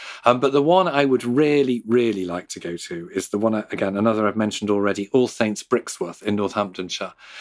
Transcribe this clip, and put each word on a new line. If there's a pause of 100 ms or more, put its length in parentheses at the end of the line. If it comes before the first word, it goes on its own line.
(260)
Um,
but
the
one
I
would
really,
really
like
to
go
to
is
the
one,
uh,
again,
another
I've
mentioned
already,
All
Saints
Brixworth
in
Northamptonshire, (280)